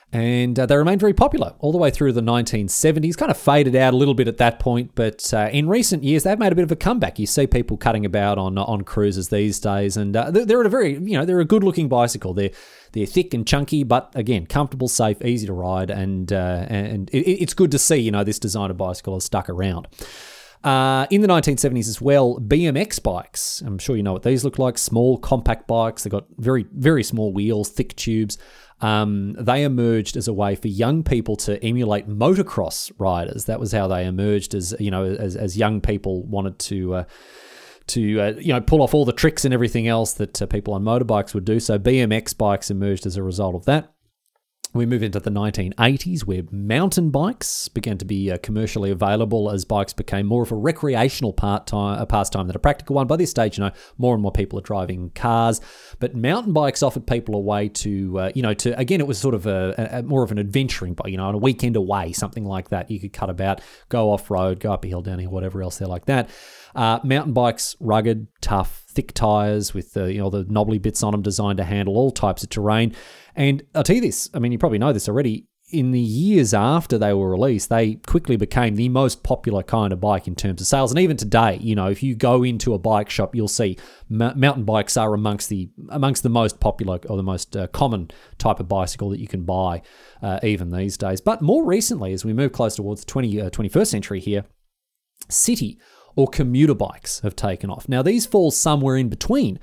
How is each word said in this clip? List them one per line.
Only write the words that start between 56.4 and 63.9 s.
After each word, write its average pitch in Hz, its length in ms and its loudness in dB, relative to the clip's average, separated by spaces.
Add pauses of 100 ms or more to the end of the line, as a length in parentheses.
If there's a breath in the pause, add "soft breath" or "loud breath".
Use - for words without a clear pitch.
bikes 147 280 2
offered 135 240 0
people 113 300 -2
a 104 40 -2
way 104 300 -2
to, 98 480 -4
uh, 92 160 -2
you 135 80 -2
know, 107 140 0
to, 120 240 -2
again, 165 200 0
it 143 60 2
was 123 140 -4
sort 131 160 0
of 98 100 -4
a, 95 320 -2
a, 117 220 -4
a - 20 -6
more 135 220 0
of 110 80 -2
an 104 80 -2
adventuring 104 560 -2
bike, - 160 -8
you 95 60 -6
know, 95 100 -4
on 101 80 -2
a - 20 -2
weekend 120 380 0
away, 95 360 -2
something 104 320 -6
like 95 260 -6
that. 90 200 -4
You 101 100 -6
could 101 140 -12
cut 98 160 -6
about, 95 320 -2 (280 loud breath)
go 110 200 2